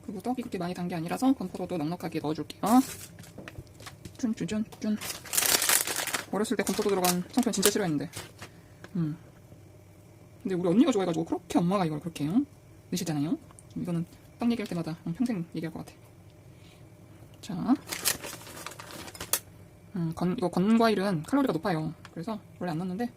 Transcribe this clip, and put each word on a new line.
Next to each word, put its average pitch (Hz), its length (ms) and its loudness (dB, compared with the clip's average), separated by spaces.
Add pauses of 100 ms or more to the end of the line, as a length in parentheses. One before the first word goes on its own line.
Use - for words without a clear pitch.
그리고 190 160 -8
떡이 247 220 -4
그렇게 226 160 -6
많이 175 140 -2
단 175 160 -4
게 180 60 -4
아니라서 180 380 2
건포도도 180 460 -2
넉넉하게 165 420 -4
넣어줄게요. 151 420 -4 (1600)
쭌쭌쭌쭌. 214 800 -2 (1300)
어렸을 208 260 0
때 202 60 0
건포도 202 280 0
들어간 180 420 2
청편 240 200 2
진짜 190 160 4
싫어했는데. 175 400 2 (840)
음. 160 220 0 (1300)
근데 185 120 -2
우리 175 140 2
언니가 247 240 8
좋아해가지고 180 320 2
그렇게 - 340 -2
엄마가 185 280 4
이걸 156 120 -2
그렇게, 156 300 -4
응? 240 180 2 (440)
넣으시잖아요. 165 460 0 (400)
이거는 165 300 -2 (320)
떡 240 140 2
얘기할 214 160 -2
때마다, 165 280 -4 (120)
응, 170 60 -2
평생 226 300 0 (120)
얘기할 160 160 -6
것 - 120 -10
같아. - 140 -20 (1400)
자, - 340 2 (2250)
음, 165 200 0
건, 175 240 0
이거 180 100 2
건과일은 202 760 4
칼로리가 262 280 2
높아요. 160 400 0 (200)
그래서 208 260 -6 (200)
원래 175 140 -2
안 156 60 0
넣는데 185 380 -4